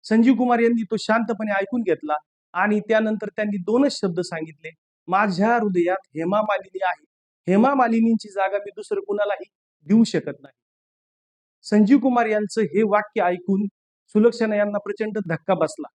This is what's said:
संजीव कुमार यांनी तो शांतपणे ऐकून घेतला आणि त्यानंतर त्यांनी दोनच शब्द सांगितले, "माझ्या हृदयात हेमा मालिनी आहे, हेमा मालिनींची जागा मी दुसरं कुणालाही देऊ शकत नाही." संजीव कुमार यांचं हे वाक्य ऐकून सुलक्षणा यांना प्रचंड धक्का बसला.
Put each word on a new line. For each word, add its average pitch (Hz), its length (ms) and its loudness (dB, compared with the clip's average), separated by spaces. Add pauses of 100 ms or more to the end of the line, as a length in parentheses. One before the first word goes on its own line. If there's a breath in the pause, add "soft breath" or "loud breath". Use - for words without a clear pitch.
संजीव 233 300 4
कुमार 240 260 2
यांनी 233 240 0
तो 220 160 -6
शांतपणे 220 520 -2
ऐकून 196 300 -4
घेतला 151 320 -2 (400)
आणि 208 260 0
त्यानंतर 214 480 -2
त्यांनी 208 300 -6
दोनच 233 440 0
शब्द 180 180 -2
सांगितले, 160 500 -10 (380)
"माझ्या 202 480 2
हृदयात 185 500 0
हेमा 175 360 -2
मालिनी 196 400 -6
आहे, 180 240 -4 (460)
हेमा 240 220 4
मालिनींची 226 560 2
जागा 196 280 -2
मी 202 180 -6
दुसरं 202 240 -6
कुणालाही 202 460 -4 (420)
देऊ 220 160 6
शकत 151 380 -4
नाही." 139 180 -20 (1040)
संजीव 214 360 4
कुमार 247 280 2
यांचं 214 360 -2
हे 208 220 0
वाक्य 208 380 0
ऐकून 190 440 0 (420)
सुलक्षणा 220 480 2
यांना 208 220 0
प्रचंड 208 400 -6 (120)
धक्का 165 240 -2
बसला. 156 440 -2